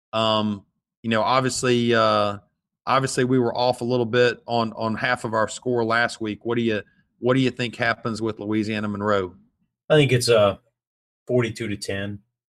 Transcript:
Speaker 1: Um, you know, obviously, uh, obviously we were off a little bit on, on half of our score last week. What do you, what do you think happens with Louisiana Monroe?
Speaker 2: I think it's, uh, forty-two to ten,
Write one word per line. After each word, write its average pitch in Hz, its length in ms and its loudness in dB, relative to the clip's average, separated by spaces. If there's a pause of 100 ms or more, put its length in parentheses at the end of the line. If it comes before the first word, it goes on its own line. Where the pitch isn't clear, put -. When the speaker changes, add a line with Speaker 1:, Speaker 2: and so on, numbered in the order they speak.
(120)
Speaker 1:
Um, 107 520 2 (380)
you 113 80 -4
know, 110 120 2
obviously, 123 720 2
uh, 107 440 2 (480)
obviously 131 380 0
we 127 140 2
were 120 160 0
off 123 280 -2
a - 20 -4
little 120 220 -2
bit 120 400 2
on, 117 260 -2
on 110 220 -6
half 123 300 -4
of 113 100 -6
our 110 140 0
score 120 360 -2
last 113 360 0
week. 107 260 -6
What 117 100 -2
do 120 60 0
you, 107 200 -2 (360)
what 123 160 0
do 135 60 2
you 123 100 2
think 120 260 -6
happens 113 460 -2
with 107 180 -4
Louisiana 107 480 -2
Monroe? 101 460 -2 (560)
Speaker 2:
I 156 60 6
think 139 160 4
it's, 120 180 2
uh, 104 260 4 (720)
forty-two 117 420 -2
to 101 80 -6
ten, 101 440 -8 (280)